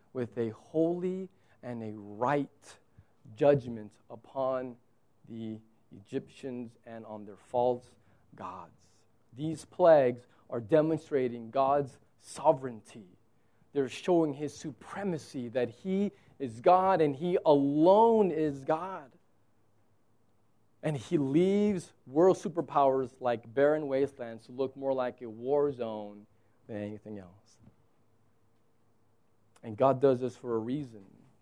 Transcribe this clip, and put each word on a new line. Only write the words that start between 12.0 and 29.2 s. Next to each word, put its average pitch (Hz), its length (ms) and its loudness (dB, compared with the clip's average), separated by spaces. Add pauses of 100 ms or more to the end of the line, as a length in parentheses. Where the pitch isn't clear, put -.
sovereignty. 127 840 -2 (680)
They're 139 140 0
showing 160 460 2
his 143 200 -10
supremacy, 156 960 -8
that 120 220 0
he 190 420 -2 (260)
is 120 220 -8
God 185 400 6
and 143 160 2
he 175 300 -2
alone 175 840 6
is 147 340 -2
God. 156 460 -4 (1700)
And 156 120 -4
he 143 220 -4
leaves 180 720 2 (160)
world 165 300 4
superpowers 139 720 0 (100)
like 120 360 -4
barren 147 320 2
wastelands 131 580 -4
to - 80 -20
look 131 240 -6
more 135 160 -4
like 127 300 -6
a 117 80 -12
war 139 420 0
zone 107 540 -10 (400)
than 117 160 -10
anything 104 360 -10
else. 92 100 -18 (2250)